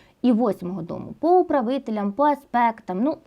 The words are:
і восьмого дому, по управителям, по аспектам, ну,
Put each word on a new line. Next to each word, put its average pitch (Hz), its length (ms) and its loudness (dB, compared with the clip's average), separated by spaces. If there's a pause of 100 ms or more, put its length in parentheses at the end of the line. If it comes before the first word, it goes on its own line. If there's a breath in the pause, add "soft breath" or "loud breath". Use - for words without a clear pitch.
(220 soft breath)
і 247 100 4
восьмого 190 500 -2
дому, - 380 -10
по 349 180 4
управителям, 254 760 -2
по 277 120 0
аспектам, 233 800 -2
ну, 294 140 0 (100)